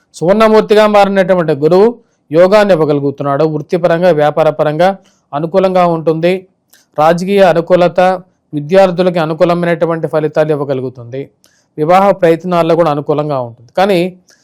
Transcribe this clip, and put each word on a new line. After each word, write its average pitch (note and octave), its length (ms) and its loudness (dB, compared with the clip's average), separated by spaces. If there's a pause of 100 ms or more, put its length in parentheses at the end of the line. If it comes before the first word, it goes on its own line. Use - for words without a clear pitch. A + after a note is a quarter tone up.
(140)
సువర్ణమూర్తిగా G#3+ 720 2
మారినటువంటి F#3+ 680 0
గురువు F#3 460 2 (340)
యోగాన్ని F#3 420 4
ఇవ్వగలుగుతున్నాడు. C#3+ 720 -2
వృత్తిపరంగా, E3+ 680 -2
వ్యాపారపరంగా D#3 840 0 (380)
అనుకూలంగా F3+ 520 0
ఉంటుంది. E3+ 600 -2 (520)
రాజకీయ F3+ 440 2
అనుకూలత, F3 580 2 (540)
విద్యార్థులకి F3+ 640 0
అనుకూలమైనటువంటి E3 880 -2
ఫలితాలు D#3 460 -2
ఇవ్వగలుగుతుంది. C3 760 -8 (480)
వివాహ F#3 320 2
ప్రయత్నాల్లో E3+ 680 0
కూడా E3 140 2
అనుకూలంగా D3 500 -4
ఉంటుంది. A#2+ 360 -14
కానీ F#3 400 0 (260)